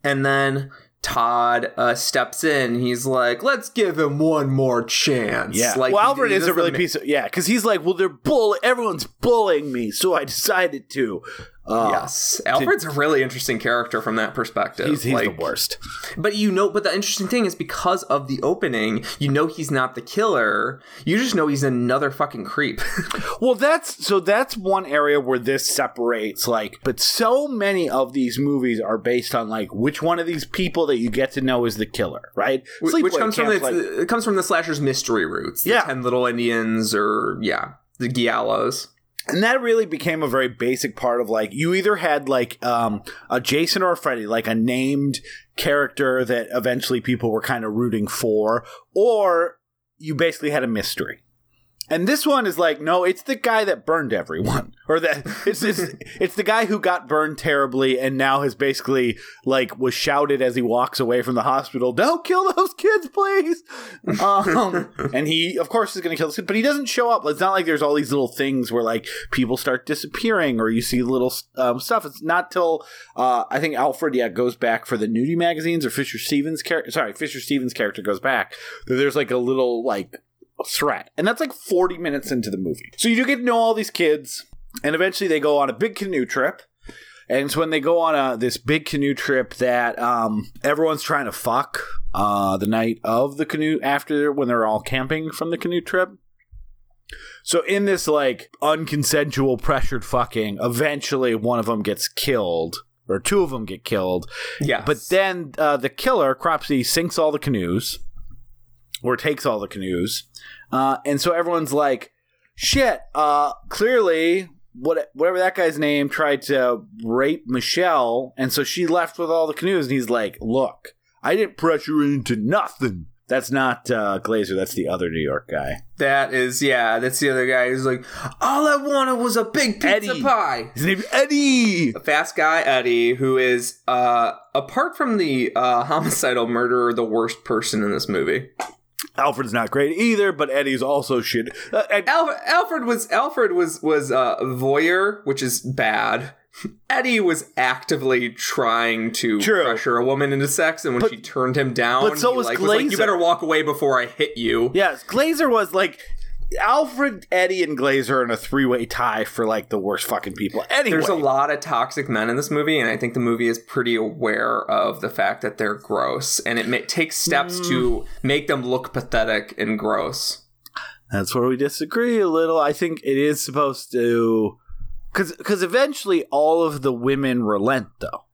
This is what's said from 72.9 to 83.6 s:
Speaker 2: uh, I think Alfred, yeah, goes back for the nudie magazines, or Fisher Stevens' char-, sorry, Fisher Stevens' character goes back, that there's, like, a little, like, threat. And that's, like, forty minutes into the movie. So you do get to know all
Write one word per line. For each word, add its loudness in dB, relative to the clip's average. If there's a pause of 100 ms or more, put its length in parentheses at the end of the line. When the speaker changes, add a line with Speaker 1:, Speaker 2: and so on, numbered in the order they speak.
Speaker 2:
uh, 2
I 0
think -2
Alfred, 0
yeah, 2
goes -2
back 0
for -2
the -2
nudie 0
magazines, 0
or 0
Fisher -6
Stevens' -2
char-, -4
sorry, -2
Fisher -8
Stevens' -2
character -4
goes -2
back, -2 (320)
that -2
there's, 2
like, 0
a 2
little, 0
like, -4 (500)
threat. -2
And 2
that's, 0
like, -2
forty 0
minutes -4
into -2
the -4
movie. -6
So 0
you 4
do 2
get 2
to -8
know 2
all 4